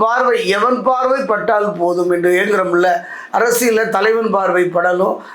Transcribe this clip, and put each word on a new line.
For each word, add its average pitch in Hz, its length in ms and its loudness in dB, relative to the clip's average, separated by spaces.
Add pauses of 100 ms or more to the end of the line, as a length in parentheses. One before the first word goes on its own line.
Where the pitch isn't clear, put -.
பார்வை, 240 380 2 (180)
எவன் 247 300 2
பார்வை 262 420 2
பட்டால் 208 400 0 (100)
போதும் 175 380 0
என்று 175 140 2 (100)
ஏங்குறோம்ல, 185 480 0 (480)
அரசியல்ல 233 460 2 (120)
தலைவன் 220 400 0
பார்வை 180 280 2 (120)
படலும், 180 400 0 (200)